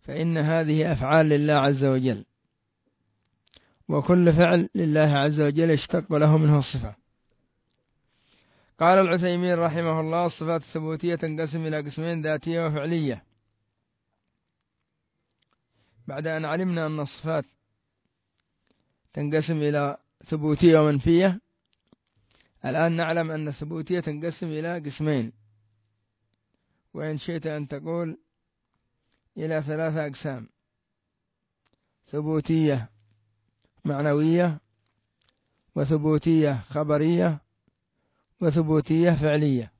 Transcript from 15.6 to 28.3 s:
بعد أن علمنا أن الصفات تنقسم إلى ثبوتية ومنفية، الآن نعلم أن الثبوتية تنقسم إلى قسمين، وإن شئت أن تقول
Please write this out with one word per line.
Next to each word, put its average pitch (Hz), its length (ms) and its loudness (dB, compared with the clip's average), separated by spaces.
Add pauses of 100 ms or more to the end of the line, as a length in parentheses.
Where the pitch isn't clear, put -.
بعد 147 200 -8
أن 160 180 -4
علمنا 170 400 -2
أن 156 140 -4
الصفات 151 460 -6 (1700)
تنقسم 151 440 -2
إلى 147 400 -2 (280)
ثبوتية 156 540 4
ومنفية، 165 640 4 (1200)
الآن 156 260 0
نعلم 165 400 -2
أن 156 160 -6
الثبوتية 160 520 -6
تنقسم 156 480 -8
إلى 160 320 -6
قسمين، 143 540 -4 (1600)
وإن 151 240 -8
شئت 165 300 -8
أن 151 200 -6
تقول 160 500 -8 (1200)